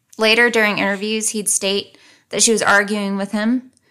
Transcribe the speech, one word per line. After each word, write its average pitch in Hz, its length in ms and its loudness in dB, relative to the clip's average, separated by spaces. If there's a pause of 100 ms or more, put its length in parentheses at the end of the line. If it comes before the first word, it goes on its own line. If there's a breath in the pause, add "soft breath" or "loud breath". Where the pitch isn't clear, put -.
(180)
Later 220 320 4
during 214 300 0
interviews, 202 500 -2
he'd 208 200 -6
state 196 460 -4 (340 soft breath)
that - 120 -2
she 226 100 4
was 208 120 0
arguing 202 520 0
with 196 160 -6
him, 233 400 -2 (200)